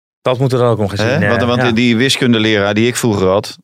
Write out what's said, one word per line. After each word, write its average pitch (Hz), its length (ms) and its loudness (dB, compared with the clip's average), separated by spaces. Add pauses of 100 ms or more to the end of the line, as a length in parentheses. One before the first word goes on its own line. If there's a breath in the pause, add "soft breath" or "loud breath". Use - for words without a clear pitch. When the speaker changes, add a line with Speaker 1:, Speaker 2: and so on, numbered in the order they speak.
(220)
Speaker 1:
Dat 123 180 -2
moet 131 140 0
er 123 100 0
ook 113 160 0
nog 101 100 -2
gezien, 104 180 -4
Speaker 2:
Hè? 135 120 0
Speaker 1:
eh, 101 100 0
Speaker 2:
Want, - 140 0
want 123 180 0
Speaker 1:
ja. 123 100 0
Speaker 2:
die 117 260 2
wiskundeleraar 110 760 0
die 110 140 2
ik 123 80 -2
vroeger 98 320 0
had, 98 360 -2